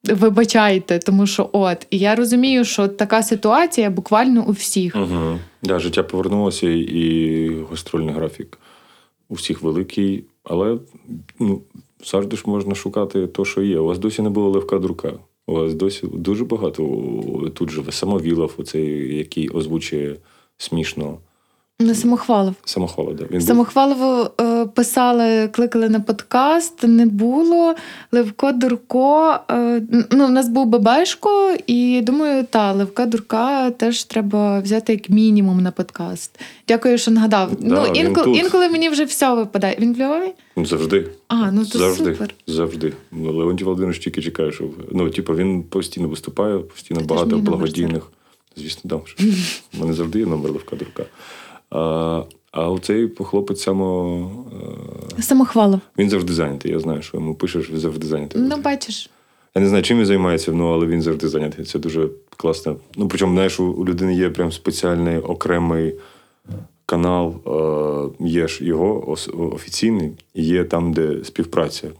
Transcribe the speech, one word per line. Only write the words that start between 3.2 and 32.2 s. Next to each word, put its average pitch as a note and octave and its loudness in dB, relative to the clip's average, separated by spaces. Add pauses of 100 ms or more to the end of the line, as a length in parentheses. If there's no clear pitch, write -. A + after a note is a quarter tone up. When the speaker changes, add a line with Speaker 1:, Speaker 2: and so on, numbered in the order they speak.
Speaker 1:
ситуація A3 2
буквально A3+ 2
у G#3+ 0
всіх. F#3+ -2
Speaker 2:
Мгм. F2 -2 (240)
Да, F#2 0
життя F2 0
повернулося, F#2 -2
і, E2 2
і D#2+ 0 (200)
гастрольний D#2+ -4
графік - -8 (680)
у - -10
всіх - -6
великий, F#2 -2 (200)
але, G2 -2 (640)
ну, G2 0 (440)
завжди G2+ -4
ж - -12
можна G2+ -2
шукати G2 -2
то, G2 -4
що F#2+ -2
є. G2 0
У D#2+ 0
вас F2 -2
досі G#2+ -2
не G#2+ 0
було G2+ 0
Левка G2 0
Дурка. F2+ -4 (340)
У E2+ -4
вас D#2+ 0
досі F#2+ -4
дуже F#2+ -2
багато F#2+ -4 (720)
тут D#2+ -4
живе. D2+ -8
Самовілов, E2 -2
оцей, D2+ -4
який D#2 -6
озвучує D#2 -4 (420)
смішно. D#2 -6 (640)
Speaker 1:
Ну, A#3 4
Самохвалов. A#3+ 2 (100)
Speaker 2:
Самохвалов, - -4
да. D#2+ -8
Він - -12
був? F2 0
Speaker 1:
Самохвалову, B3+ 2 (120)
е, A#3 2
писали, A#3 2
кликали A3+ 0
на A3 2
подкаст, C4+ 0
не A#3 6
було. D#4+ 4 (380)
Левко A#3+ 2
Дурко, C4 2 (120)
е, A#3+ 0
н-, A#3 2
ну, C#4 6
в B3+ 2
нас B3+ 4
був B3 2
Бебешко, E4+ 4 (100)
і, B3 2
думаю, C4+ 2